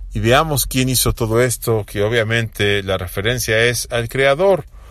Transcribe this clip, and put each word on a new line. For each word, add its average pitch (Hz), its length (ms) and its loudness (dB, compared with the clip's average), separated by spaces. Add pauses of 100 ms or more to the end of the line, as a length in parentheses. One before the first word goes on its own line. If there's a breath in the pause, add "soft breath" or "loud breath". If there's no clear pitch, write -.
(140)
Y 107 80 -4
veamos 139 440 2
quién 127 220 0
hizo 123 240 0
todo 113 300 0
esto, 117 440 0
que 101 180 -4
obviamente 110 800 0
la 95 140 -2
referencia 110 680 -2
es 120 260 -2
al 117 160 -2
Creador. 139 580 2 (260 loud breath)